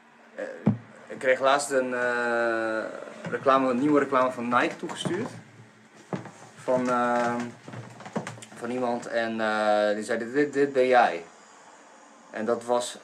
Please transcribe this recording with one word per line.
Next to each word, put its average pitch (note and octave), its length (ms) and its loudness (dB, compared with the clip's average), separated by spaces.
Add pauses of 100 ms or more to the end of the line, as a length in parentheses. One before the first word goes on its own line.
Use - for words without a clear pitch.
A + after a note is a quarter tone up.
(340)
eh, - 100 -10 (640)
ik A2 120 -12
kreeg B2+ 220 2
laatst C3+ 300 2
een, B2+ 240 0
eh, A#2 920 0 (460)
reclame, C3 400 4
een B2 80 0
nieuwe D3 220 4
reclame B2+ 320 2
van A#2+ 160 -6
Nike C3 280 2
toegestuurd. - 520 -6 (1300)
Van, B2+ 360 0
ehm, A#2+ 500 0 (1120)
van A#2+ 160 -8
iemand A#2+ 360 -2
en, A2+ 340 -2
eh, G#2+ 540 2
die G#2+ 100 -6
zei, A2+ 140 -2
"Dit, A#2 140 -6
dit, C#3+ 200 0
dit C#3 200 2
ben B2+ 140 4
jij." G#2 360 4 (1080)
En G#2+ 140 -6
dat A#2 200 0
was, A#2+ 400 -2